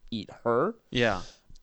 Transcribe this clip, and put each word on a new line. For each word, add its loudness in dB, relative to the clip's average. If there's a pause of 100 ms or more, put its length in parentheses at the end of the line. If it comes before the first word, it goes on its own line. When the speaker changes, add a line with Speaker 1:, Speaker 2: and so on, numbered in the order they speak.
(120)
Speaker 1:
eat -8 (140)
her? 2 (160)
Speaker 2:
Yeah. 2 (420)